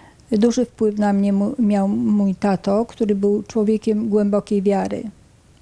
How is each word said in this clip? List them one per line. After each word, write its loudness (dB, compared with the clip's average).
Duży 2
wpływ -2
na 0
mnie 0
mu-, 0
miał 0
mój 0
tato, -2
który -2
był 0
człowiekiem 0
głębokiej 0
wiary. -2